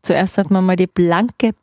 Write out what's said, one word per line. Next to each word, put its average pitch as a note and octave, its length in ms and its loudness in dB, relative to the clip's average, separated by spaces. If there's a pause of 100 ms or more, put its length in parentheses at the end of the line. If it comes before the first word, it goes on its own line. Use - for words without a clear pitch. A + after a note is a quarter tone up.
Zuerst F#3 380 -2
hat F#3+ 100 -2
man F#3+ 160 2
mal F#3 100 2
die F3+ 120 0
blanke F#3+ 640 0 (120)